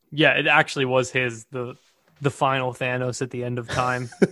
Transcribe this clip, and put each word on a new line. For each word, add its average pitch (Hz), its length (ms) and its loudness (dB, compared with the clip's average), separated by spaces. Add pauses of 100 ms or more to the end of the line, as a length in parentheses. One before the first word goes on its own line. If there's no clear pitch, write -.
(120)
Yeah, 147 200 4
it 143 140 0
actually 147 380 2
was 127 260 2
his, 120 360 -4
the, 127 300 -8 (440)
the 139 100 0
final 135 440 0
Thanos 127 480 -2
at 127 80 -6
the 120 120 -6
end 123 160 -4
of 117 100 -8
time 127 420 -2 (220)